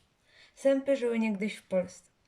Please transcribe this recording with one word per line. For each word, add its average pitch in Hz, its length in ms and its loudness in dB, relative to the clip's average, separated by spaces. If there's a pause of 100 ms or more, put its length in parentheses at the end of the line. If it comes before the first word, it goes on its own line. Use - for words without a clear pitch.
(560)
sępy 269 420 2
żyły 233 220 0
niegdyś 214 360 -2
w - 120 -20
Polsce. - 440 -4 (160)